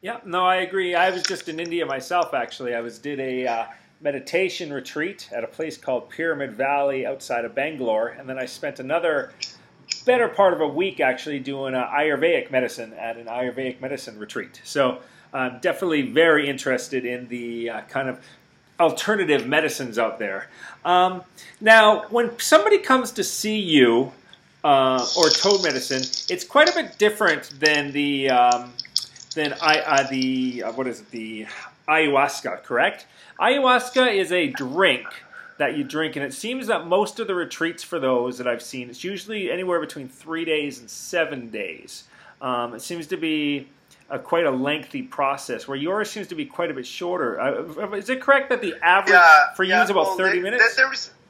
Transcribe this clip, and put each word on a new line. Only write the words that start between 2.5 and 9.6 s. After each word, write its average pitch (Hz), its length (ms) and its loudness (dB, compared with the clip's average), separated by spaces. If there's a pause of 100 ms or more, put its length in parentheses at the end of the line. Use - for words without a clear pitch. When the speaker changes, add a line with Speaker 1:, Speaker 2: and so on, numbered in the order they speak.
Speaker 1:
I 117 60 -4
was, 117 180 -10
did 143 220 -8
a, 127 260 -4
uh, 117 200 -2 (340)
meditation 147 720 -4
retreat 151 580 -8
at 113 140 -6
a 113 40 -10
place 160 280 -10
called 127 320 -6
Pyramid 143 440 -4
Valley 139 520 0
outside 127 400 -6
of 110 100 -10
Bangalore, 127 540 -2
and 131 200 -14
then 131 100 -8
I 127 80 -6
spent 135 340 -10
another 147 520 -2 (760)